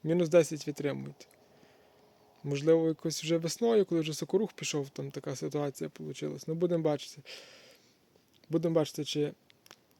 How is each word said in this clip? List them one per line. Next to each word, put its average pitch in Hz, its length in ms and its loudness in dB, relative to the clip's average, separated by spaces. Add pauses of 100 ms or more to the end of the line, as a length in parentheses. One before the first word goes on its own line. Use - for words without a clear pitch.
Мінус 165 260 2
десять 156 380 4
витримують. 143 600 -6 (1160)
Можливо, 156 440 4
якось 160 360 -2
вже 160 140 2
весною, 202 480 2
коли 165 160 0
вже 156 120 -4
сокорух - 400 0
пішов, 147 360 -4
там 139 220 -8
така 139 240 -6
ситуація 147 540 -4
получилась. 147 580 -8
Ну, 160 80 -2
будемо 170 280 2
бачити. 147 380 0 (1300)
Будемо 165 260 0
бачити, 156 300 0
чи, 147 280 -2 (680)